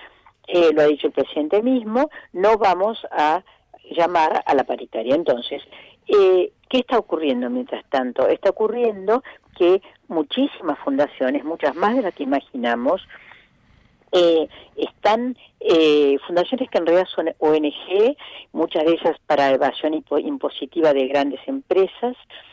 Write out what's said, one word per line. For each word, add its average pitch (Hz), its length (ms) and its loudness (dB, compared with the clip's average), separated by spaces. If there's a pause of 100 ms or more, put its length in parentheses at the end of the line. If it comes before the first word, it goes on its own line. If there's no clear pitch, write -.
(480)
eh, 170 260 4
lo 151 80 4
ha 147 40 6
dicho 151 200 0
el - 80 -4
presidente 160 480 -2
mismo, 247 480 0 (240)
no 202 240 2
vamos 202 400 0 (140)
a 165 300 0 (500)
llamar 170 520 0
a 147 100 0
la 127 100 2
paritaria. 123 500 -4
Entonces, 139 480 -4 (460)
eh, 190 440 4 (160)
¿qué 262 120 0
está 247 180 -2
ocurriendo 135 500 -2
mientras 123 400 -8
tanto? 127 400 -2
Está 175 220 0
ocurriendo 220 720 -2 (340)
que 185 240 4 (280)
muchísimas 170 720 -4
fundaciones, 139 640 -2
muchas 151 320 -4
más 208 200 0
de 262 60 2
las 185 120 -4
que 151 100 -10
imaginamos, 131 760 -2 (1120)
eh, 170 360 4 (280)
están, 240 600 -2 (240)
eh, 147 560 4 (100)
fundaciones 180 440 -2
que 208 80 -2
en 165 80 0
realidad 180 280 2
son 165 240 -4
O 156 140 2
N 151 180 0
G, 214 460 0 (360)
muchas 160 320 -2
de 165 80 4
ellas 160 240 0 (100)
para 143 240 2
evasión 135 440 0
impo-, 147 300 -4
impositiva 143 680 -2
de 131 140 0
grandes 139 380 -2
empresas, 185 720 -2 (360)